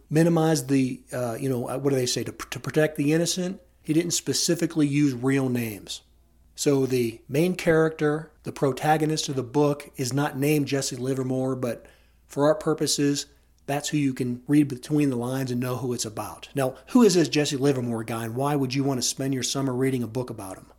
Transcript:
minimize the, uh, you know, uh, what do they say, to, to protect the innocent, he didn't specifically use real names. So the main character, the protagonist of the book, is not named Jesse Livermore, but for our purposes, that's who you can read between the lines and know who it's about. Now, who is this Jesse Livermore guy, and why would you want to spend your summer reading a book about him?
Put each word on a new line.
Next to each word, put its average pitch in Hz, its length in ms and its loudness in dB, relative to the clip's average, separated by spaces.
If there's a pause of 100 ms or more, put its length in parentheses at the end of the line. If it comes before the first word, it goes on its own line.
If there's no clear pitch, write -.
minimize 160 600 4
the, 131 340 0 (100)
uh, 123 280 -4
you 135 100 -2
know, 127 180 -2
uh, 131 120 -4
what 139 100 0
do 135 60 2
they 127 100 0
say, 123 180 -2
to, 117 80 -10
to - 280 -10
protect 156 360 0
the 147 160 0
innocent, 180 480 -2 (220)
he - 100 -4
didn't 165 200 2
specifically 160 720 0
use 143 300 2
real 131 340 0
names. 113 520 -6 (520)
So 139 320 2
the 120 420 0
main 170 280 2
character, 160 760 2 (120)
the 156 80 -8
protagonist 151 760 0
of 135 80 -4
the 131 60 -2
book, 143 540 0
is 127 180 -4
not 143 240 -2
named 143 300 2
Jesse 135 280 -2
Livermore, 131 600 -2
but 123 320 -6 (400)
for 143 180 0
our 156 80 6
purposes, 147 720 0 (400)
that's 143 240 -2
who 151 80 0
you 139 160 0
can 123 340 -6
read 147 200 6
between 143 420 0
the 127 60 0
lines 127 340 -4
and 123 100 -2
know 123 180 -2
who 123 160 -4
it's 117 120 -4
about. 107 480 -10
Now, 131 220 -2 (140)
who 247 120 6
is 190 140 8
this 160 120 6
Jesse 147 300 0
Livermore 123 460 0
guy, 113 220 -6
and 113 100 -6
why 143 200 0
would 131 200 0
you 139 80 0
want 135 180 0
to - 60 -2
spend 135 260 -2
your 127 80 -2
summer 135 320 -2
reading 131 300 0
a 113 40 -6
book 123 220 -6
about 98 280 -12
him? - 220 -20